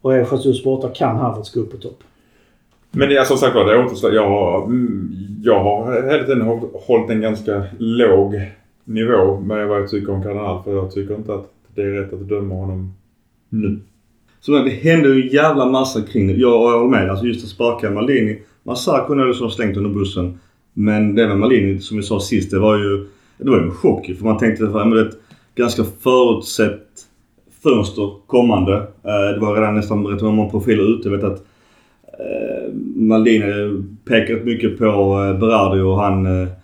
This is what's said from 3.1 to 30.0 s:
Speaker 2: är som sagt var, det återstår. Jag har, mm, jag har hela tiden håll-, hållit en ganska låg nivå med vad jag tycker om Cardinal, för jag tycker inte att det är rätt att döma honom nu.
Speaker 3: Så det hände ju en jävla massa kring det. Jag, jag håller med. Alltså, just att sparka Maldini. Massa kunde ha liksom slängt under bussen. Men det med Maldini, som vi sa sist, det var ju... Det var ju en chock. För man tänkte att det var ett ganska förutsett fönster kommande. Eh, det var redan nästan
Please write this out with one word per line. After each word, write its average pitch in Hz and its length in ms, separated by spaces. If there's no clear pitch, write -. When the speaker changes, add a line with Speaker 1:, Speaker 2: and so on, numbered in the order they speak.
Speaker 2:
är 131 80
som 135 120
sagt 131 180
var, 104 100
det 117 200
återstår. 107 300
Jag 107 140
har, 95 360
mm, 107 460
jag 104 220
har 117 460
hela 143 140
tiden 127 180
håll-, 113 260
hållit 113 240
en 110 100
ganska 104 420
låg 107 560
nivå 110 560
med 104 280
vad 101 120
jag 98 80
tycker 101 240
om 98 100
Cardinal, 101 420
för 101 100
jag 95 160
tycker 98 240
inte 107 200
att 98 120
det 101 80
är 98 80
rätt 98 220
att 98 160
döma 101 260
honom 92 380
nu. 107 320
Speaker 3:
Så 143 120
det 135 180
hände 156 380
ju 131 140
en 127 60
jävla 139 380
massa 131 360
kring 104 240
det. 95 60
Jag, 120 200
jag 117 260
håller 123 120
med. 98 200
Alltså, 98 160
just 113 180
att 101 60
sparka 117 400
Maldini. 110 480
Massa 131 440
kunde 139 160
ha 127 60
liksom 117 220
slängt 101 260
under 101 140
bussen. 92 480
Men 104 420
det 113 140
med 98 100
Maldini, 101 400
som 107 180
vi 104 60
sa 98 180
sist, 95 300
det 98 80
var 107 200
ju... 101 280
Det 135 120
var 117 80
ju 82 60
en 82 60
chock. - 360
För 101 60
man 107 140
tänkte 110 260
att 101 80
det 104 120
var 113 120
ett - 80
ganska 117 300
förutsett 113 1000
fönster 104 480
kommande. 104 500
Eh, 101 580
det 104 60
var 104 140
redan 107 200
nästan 104 320